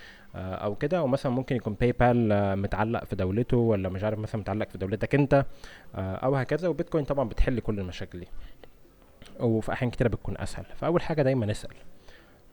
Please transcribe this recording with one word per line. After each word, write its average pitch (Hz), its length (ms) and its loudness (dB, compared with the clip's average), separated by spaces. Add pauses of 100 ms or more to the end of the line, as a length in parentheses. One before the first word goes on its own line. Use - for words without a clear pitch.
(360)
آه، 92 180 -6
أو - 220 -2
كده، 160 280 0
ومثلًا 131 280 0
ممكن 127 240 0
يكون 110 180 -2
باي 123 180 2
بال، 120 400 4
آه، 101 240 4
متعلق 101 500 -2
في - 100 -6
دولته، 98 420 2
ولا 107 320 4
مش 92 140 -4
عارف 107 160 0
مثلًا 107 220 -4
متعلق 101 280 -2
في - 80 -12
دولتك 95 380 0
أنت، 139 300 4 (500)
آه، 95 200 -4
أو - 200 0
هكذا. 147 320 0
وبيتكوين 156 380 -2
طبعًا 139 240 0
بتحل 123 300 2
كل 107 200 -2
المشاكل 92 400 -8
دي. 87 80 -12 (1120)
وفي 113 340 2
أحيان 120 180 0
كتيرة 120 160 4
بتكون 104 300 -2
أسهل. - 280 -6 (100)
فأول 160 260 2
حاجة 156 200 0
دايمًا 127 300 2
اسأل. - 220 -8 (800)